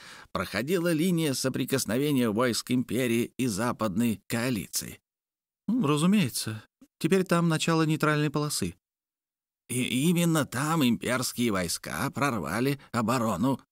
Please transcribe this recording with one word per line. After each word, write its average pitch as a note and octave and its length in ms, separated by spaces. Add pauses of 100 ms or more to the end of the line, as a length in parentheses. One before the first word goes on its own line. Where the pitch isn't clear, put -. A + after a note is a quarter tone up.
(320)
проходила D3 600
линия D#3+ 420
соприкосновения B2+ 960
войск A2+ 400
империи A#2+ 640
и C3 100
западной A2 800
коалиции". A#2 760 (680)
"М, A3+ 160
разумеется. D3 800 (360)
Теперь F3+ 260
там E3+ 240
начало D#3+ 340
нейтральной D3+ 480
полосы". C#3+ 460 (920)
"И B2+ 400
именно E3 380
там D3+ 380
имперские A#2+ 680
войска F2+ 600
прорвали A#2+ 680 (140)
оборону A2+ 680 (120)